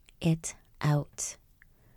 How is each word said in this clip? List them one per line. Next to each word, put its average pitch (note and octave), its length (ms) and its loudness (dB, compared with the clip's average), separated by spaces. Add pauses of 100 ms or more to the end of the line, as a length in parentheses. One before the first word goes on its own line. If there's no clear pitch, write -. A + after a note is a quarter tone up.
(200)
it E3 340 0 (260)
out. - 560 0 (600)